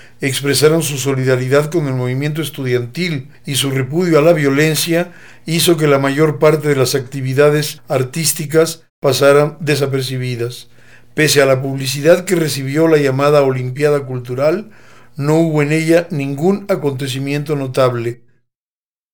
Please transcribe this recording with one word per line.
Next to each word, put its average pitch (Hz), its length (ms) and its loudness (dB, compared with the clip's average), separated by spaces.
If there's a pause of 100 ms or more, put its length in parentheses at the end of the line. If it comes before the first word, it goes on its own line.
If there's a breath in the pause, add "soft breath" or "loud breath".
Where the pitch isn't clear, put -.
(220 loud breath)
expresaron 143 600 2
su 147 160 -6
solidaridad 131 720 0
con 160 160 -2
el 135 80 -2
movimiento 131 480 -4
estudiantil 131 880 -4 (160 soft breath)
y 143 100 -6
su 139 140 -2
repudio 151 480 0
a 143 60 4
la 170 100 6
violencia 156 800 0 (320 loud breath)
hizo 165 320 0
que 156 80 0
la 143 140 4
mayor 139 400 0
parte 156 300 2
de 143 60 2
las 131 200 0
actividades 139 920 0
artísticas 156 1000 -2 (120)
pasaran 143 600 2
desapercibidas. 131 1120 -4 (440 soft breath)
Pese 143 300 4
a - 20 6
la 135 160 2
publicidad 139 640 0
que 185 120 0
recibió 139 500 0
la 160 100 4
llamada 143 460 2
Olimpiada 135 640 0
Cultural, 131 640 -4 (440 soft breath)
no 143 200 0
hubo 160 260 2
en 147 120 0
ella 165 360 2
ningún 151 600 -2
acontecimiento 143 840 -4
notable. 127 680 -2 (920)